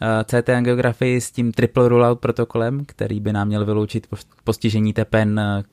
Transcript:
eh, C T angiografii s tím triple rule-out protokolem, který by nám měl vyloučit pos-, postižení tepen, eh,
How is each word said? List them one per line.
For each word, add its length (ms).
eh, 220
C 180
T 140
angiografii 680
s 100
tím 200
triple 380
rule-out 300
protokolem, 680
který 340
by 140
nám 140
měl 180
vyloučit 420
pos-, 200
postižení 500
tepen, 460
eh, 340